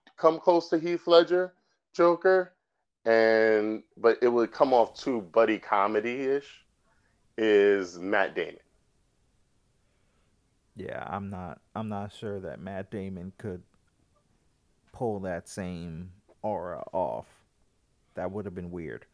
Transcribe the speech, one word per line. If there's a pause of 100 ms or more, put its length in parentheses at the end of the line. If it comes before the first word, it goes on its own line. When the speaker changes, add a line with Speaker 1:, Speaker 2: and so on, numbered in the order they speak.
(160)
Speaker 1:
come
close
to
Heath
Ledger, (380)
Joker, (540)
and, (120)
but
it
would
come
off
too
buddy
comedy-ish, (720)
is
Matt
Damon. (2250)
Speaker 2:
Yeah,
I'm
not, (140)
I'm
not
sure
that
Matt
Damon
could (1300)
pull
that
same (300)
aura
off. (880)
That
would
have
been
weird.